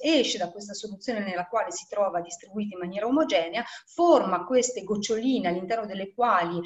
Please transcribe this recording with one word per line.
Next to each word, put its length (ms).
esce 340
da 140
questa 240
soluzione 460
nella 260
quale 240
si 180
trova 320
distribuita 540
in 60
maniera 260
omogenea, 560
forma 580
queste 380
goccioline 640
all'interno 400
delle 260
quali 520